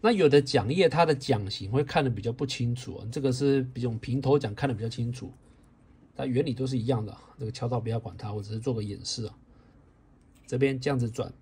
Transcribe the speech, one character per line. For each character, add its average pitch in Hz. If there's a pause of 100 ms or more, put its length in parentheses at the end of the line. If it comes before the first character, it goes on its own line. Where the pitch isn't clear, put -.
那 220
有 190
的 143
桨 117
叶 170
它 165
的 156
桨 101
型 98
会 143
看 151
得 131
比 104
较 113
不 147
清 120
楚 -
啊， 107
这 139
个 131
是 139
比 127
较 123
平 120
头 139
桨 107
看 139
得 127
比 101
较 117
清 117
楚， 127 (840)
但 135
原 127
理 131
都 131
是 131
一 113
样 117
的。 95 (240)
这 113
个 107
敲 -
到 123
不 110
要 113
管 110
它， 107
我 104
只 101
是 113
做 127
个 110
演 101
示 -
啊。 - (1080)
这 123
边 135
这 131
样 139
子 120
转 113 (100)